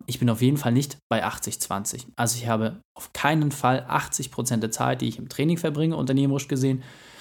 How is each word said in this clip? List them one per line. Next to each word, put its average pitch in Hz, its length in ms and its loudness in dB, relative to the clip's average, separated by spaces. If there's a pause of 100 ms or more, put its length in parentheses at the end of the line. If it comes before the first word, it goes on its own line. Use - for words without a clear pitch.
ich - 100 -4
bin 120 140 4
auf 113 100 -2
jeden 135 160 6
Fall 147 140 0
nicht 139 260 0 (140)
bei 110 120 2
achtzig - 380 -6
zwanzig. - 540 -6
Also 120 220 0
ich 117 100 -6
habe 113 340 0 (160)
auf - 160 -16
keinen 151 380 2
Fall 127 360 2
achtzig - 440 -2
Prozent 123 320 0
der 110 80 -2
Zeit, 127 300 0
die 123 60 0
ich - 120 -4
im - 100 -12
Training 160 280 0
verbringe, 160 380 0
unternehmerisch 139 520 2
gesehen, 131 360 0 (380)